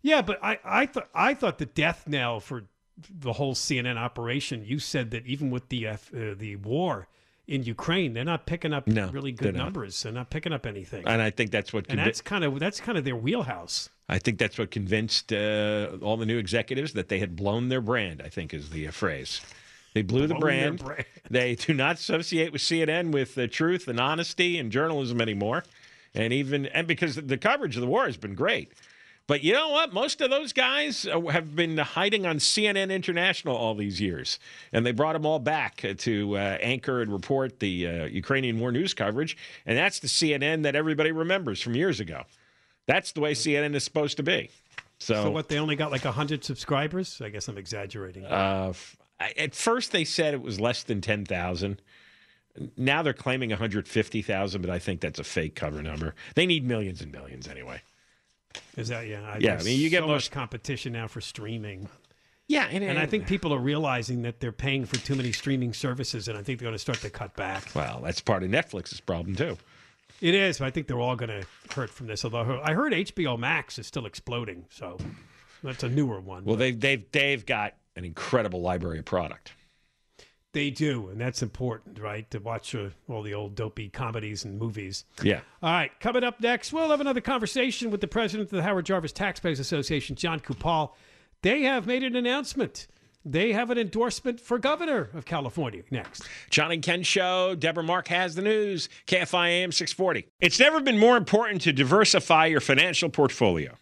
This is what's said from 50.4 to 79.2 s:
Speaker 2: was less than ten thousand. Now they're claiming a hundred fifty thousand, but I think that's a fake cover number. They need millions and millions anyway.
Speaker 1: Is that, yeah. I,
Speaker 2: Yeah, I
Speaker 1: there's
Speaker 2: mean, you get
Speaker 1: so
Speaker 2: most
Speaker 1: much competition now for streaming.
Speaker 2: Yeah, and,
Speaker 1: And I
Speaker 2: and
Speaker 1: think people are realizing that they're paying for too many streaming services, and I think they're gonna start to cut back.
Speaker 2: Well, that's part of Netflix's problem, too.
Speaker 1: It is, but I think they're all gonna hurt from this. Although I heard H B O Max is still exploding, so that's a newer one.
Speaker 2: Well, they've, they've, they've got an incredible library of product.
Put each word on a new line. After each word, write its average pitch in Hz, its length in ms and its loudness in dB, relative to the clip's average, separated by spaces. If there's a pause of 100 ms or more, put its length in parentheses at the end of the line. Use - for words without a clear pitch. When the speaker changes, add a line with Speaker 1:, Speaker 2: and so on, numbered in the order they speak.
Speaker 2:
was 101 180 -4
less 120 220 2
than 104 180 -2
ten 104 240 0
thousand. 92 560 -2 (960)
Now 139 260 2
they're 147 120 0
claiming 127 380 -2
a 101 40 0
hundred 104 320 -2
fifty 110 320 0
thousand, 98 400 -2
but 90 100 -2
I 87 80 -2
think 87 220 -4
that's 73 180 -4
a 71 60 -8
fake 80 300 -4
cover 76 260 -4
number. 78 340 -6 (200)
They 170 100 6
need 165 220 2
millions 101 340 -2
and 76 100 -12
millions 65 380 -16
anyway. 64 320 -12 (960)
Speaker 1:
Is 113 120 -6
that, 117 200 -6
yeah. 104 140 -8
I, 107 160 -8
Speaker 2:
Yeah, 110 140 4
I - 20 2
Speaker 1:
there's 80 100 -4
Speaker 2:
mean, 127 160 2
you 160 80 2
get 170 140 4
Speaker 1:
so 156 60 -2
Speaker 2:
most 147 220 0
Speaker 1:
much - 0 -
competition 127 600 -8
now 113 160 -6
for 113 120 -10
streaming. 104 680 -10 (600)
Speaker 2:
Yeah, 285 220 2
and, 196 140 -2
Speaker 1:
And 165 140 0
I 151 40 2
Speaker 2:
and 151 80 -2
Speaker 1:
think 208 160 -2
people 180 280 0
are 131 40 0
realizing 127 640 -2
that 117 180 -6
they're 117 120 -4
paying 135 320 -2
for 123 120 -4
too 135 180 -2
many 127 180 -2
streaming 127 400 0
services, 123 560 -6
and 107 80 -6
I 101 60 -10
think 123 180 -6
they're 120 80 -8
gonna 110 100 -6
start 120 220 -4
to 104 100 -8
cut - 240 -10
back. 95 400 -6
Speaker 2:
Well, 62 300 -4
that's 87 160 -4
part 95 220 0
of 92 80 -2
Netflix's 110 500 -2
problem, 87 340 -4
too. 147 220 -2 (640)
Speaker 1:
It 175 140 4
is, 196 240 2
but 135 80 -2
I 131 40 -2
think 151 160 -4
they're 120 140 -2
all 123 160 0
gonna 110 260 -6 (280)
hurt 127 200 -4
from 123 160 -14
this. 107 180 -4
Although 120 380 0
I 156 120 0
heard 240 200 2
H 185 200 -2
B 170 120 0
O 123 100 0
Max 135 420 -2
is 107 80 -12
still 117 200 -6
exploding, 104 640 -8
so 90 280 -12 (640)
that's 131 200 -8
a 127 60 -2
newer 123 320 0
one. 95 240 -12
Speaker 2:
Well, 107 120 2
they've, 123 220 0
they've, 131 320 2
they've 139 340 2
got 107 300 -2 (220)
an 90 80 -8
incredible 90 560 0
library 87 400 -2
of - 40 -12
product. - 480 -4 (1000)